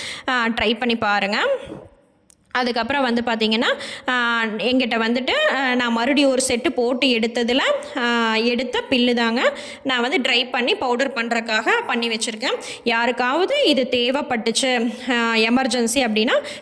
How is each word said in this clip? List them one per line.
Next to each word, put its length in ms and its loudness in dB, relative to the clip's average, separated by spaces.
ஆ, 180 0
ட்ரை 320 0
பண்ணி 180 0
பாருங்க. 500 0
அதுக்கப்புறம் 500 0
வந்து 240 2
பாத்தீங்கன்னா, 460 2
ஆ, 360 2
என்கிட்ட 540 0
வந்துட்டு, 560 0
ஆ, 200 0
நான் 180 0
மறுபடியும் 380 4
ஒரு 180 2
செட்டு 200 0
போட்டு 380 0
எடுத்ததுல, 540 0
ஆ, 380 0
எடுத்த 560 0
பில்லு 240 2
தாங்க. 440 0
நான் 180 0
வந்து 180 0
ட்ரை 320 0
பண்ணி 240 0
பவுடர் 380 0
பண்றதுக்காக 580 -2
பண்ணி 220 -2
வச்சிருக்கேன். 500 -4
யாருக்காவது 720 0
இது 260 2
தேவைப்பட்டுச்சு, 1040 0
ஆ, 220 0
எமர்ஜென்சி 600 2
அப்படின்னா 380 2